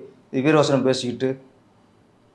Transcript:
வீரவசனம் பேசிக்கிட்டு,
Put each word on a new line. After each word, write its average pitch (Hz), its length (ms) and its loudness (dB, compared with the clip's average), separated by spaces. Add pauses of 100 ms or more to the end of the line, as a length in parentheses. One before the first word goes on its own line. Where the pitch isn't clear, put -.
(460)
வீரவசனம் 143 420 2
பேசிக்கிட்டு, 127 420 -2 (1040)